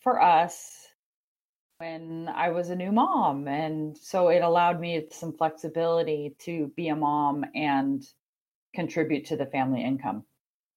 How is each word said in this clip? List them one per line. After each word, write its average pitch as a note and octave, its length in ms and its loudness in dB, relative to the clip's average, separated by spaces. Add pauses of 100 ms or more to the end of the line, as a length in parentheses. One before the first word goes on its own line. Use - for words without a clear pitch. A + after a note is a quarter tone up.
for B3+ 180 2
us E3+ 680 2 (920)
when E3 560 -10
I F3 160 0
was E3+ 220 -2
a F3+ 40 -4
new F3+ 160 -4
mom. G#3 560 2
And D#3 480 -4
so F3+ 340 2
it F3 100 6
allowed E3+ 400 4
me E3 320 -4
some E3 220 -10
flexibility D#3+ 1040 -2
to D#3+ 360 -6
be E3+ 120 -4
a D3+ 80 0
mom D3 580 0
and C#3 500 0 (720)
contribute D#3 520 -2
to D3+ 120 -4
the C3+ 80 -2
family C3+ 380 -2
income. B2 400 -4 (540)